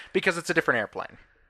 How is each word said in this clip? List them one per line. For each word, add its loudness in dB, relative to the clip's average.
because 0
it's -8
a 2
different 2
airplane. -6